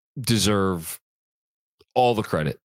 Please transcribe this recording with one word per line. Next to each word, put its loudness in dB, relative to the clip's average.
deserve 0
all 4
the 0
credit -4